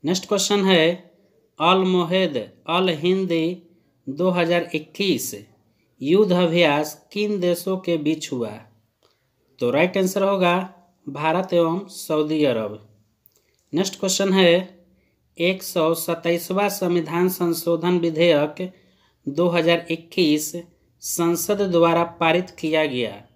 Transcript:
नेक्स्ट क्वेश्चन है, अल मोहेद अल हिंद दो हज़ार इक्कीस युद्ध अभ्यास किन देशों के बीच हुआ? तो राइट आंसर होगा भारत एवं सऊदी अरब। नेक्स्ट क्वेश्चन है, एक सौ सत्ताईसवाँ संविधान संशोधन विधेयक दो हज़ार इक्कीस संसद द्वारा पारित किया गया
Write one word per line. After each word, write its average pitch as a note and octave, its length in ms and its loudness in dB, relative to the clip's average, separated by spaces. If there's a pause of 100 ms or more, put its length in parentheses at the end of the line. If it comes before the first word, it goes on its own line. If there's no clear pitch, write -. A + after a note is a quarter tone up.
नेक्स्ट F3+ 240 -2
क्वेश्चन G3 380 0
है, F3 480 2 (460)
अल F#3 260 4
मोहेद F3+ 520 0 (320)
अल F3 280 0
हिंद F#3 320 0 (800)
दो D3+ 220 -2
हज़ार F3 460 0
इक्कीस D#3+ 580 -4 (680)
युद्ध F3+ 320 4
अभ्यास D#3+ 600 2 (180)
किन G#3 280 -4
देशों F3 380 -2
के F3+ 200 -2
बीच D#3 340 -4
हुआ? A#2 180 -6 (1120)
तो A#2+ 120 0
राइट F3+ 260 2
आंसर F#3+ 260 0
होगा F#3 320 2 (520)
भारत D#3+ 460 -2
एवं E3+ 340 2
सऊदी D3+ 580 -2
अरब। A2 320 -2 (960)
नेक्स्ट F#3+ 260 -2
क्वेश्चन F#3+ 340 0
है, F#3 500 2 (540)
एक F#3 260 -2
सौ E3 320 0
सत्ताईसवाँ E3+ 760 -2
संविधान F3 600 0
संशोधन E3+ 680 0
विधेयक E3 720 0 (540)
दो D#3 240 0
हज़ार E3+ 420 2
इक्कीस D#3 600 -2 (520)
संसद F3 580 -2 (100)
द्वारा E3+ 320 4 (160)
पारित E3+ 400 0
किया D#3 260 0
गया A2+ 380 -6 (120)